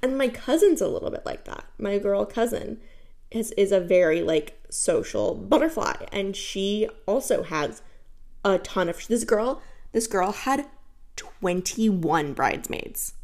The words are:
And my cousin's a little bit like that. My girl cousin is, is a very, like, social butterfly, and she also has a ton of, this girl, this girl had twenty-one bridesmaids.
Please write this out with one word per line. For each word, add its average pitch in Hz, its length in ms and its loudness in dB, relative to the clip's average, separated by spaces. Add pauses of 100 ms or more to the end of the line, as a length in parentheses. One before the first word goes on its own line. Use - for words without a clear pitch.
And 262 160 0
my 262 100 2
cousin's 320 540 4
a 175 60 0
little - 220 -4
bit - 140 -8
like - 220 -8
that. - 180 -12 (140)
My 202 180 -2
girl 202 300 0
cousin - 560 -2 (480)
is, 226 220 -4
is 202 200 4
a 190 80 6
very, 175 420 6
like, 160 460 0
social - 640 0
butterfly, 285 800 2
and 196 240 -4
she 202 500 -2 (200)
also 247 380 0
has - 360 -4 (640)
a 196 140 6
ton 180 320 0
of, - 180 -8
this 226 160 2
girl, 233 380 0 (300)
this 226 140 2
girl 190 260 0
had 277 360 -2 (480)
twenty-one 180 1160 0
bridesmaids. - 880 -4